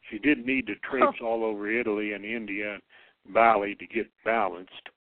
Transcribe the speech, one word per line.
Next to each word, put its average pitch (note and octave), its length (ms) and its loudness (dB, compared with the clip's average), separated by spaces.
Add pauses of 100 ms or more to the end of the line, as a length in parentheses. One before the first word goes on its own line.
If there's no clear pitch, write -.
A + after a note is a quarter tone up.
She - 160 -14
didn't B2+ 260 2
need B2+ 220 0
to G#2 100 -4
traipse C3+ 440 0
Oh. B2+ 40 -10
all A2+ 180 0
over G#2 260 -2
Italy G#2+ 440 -2
and G2+ 120 -10
India G#2 500 -6
and - 580 -20
Bali G#2 420 6
to F#2 120 -14
get A2 220 -4 (140)
balanced. G2 640 -2 (120)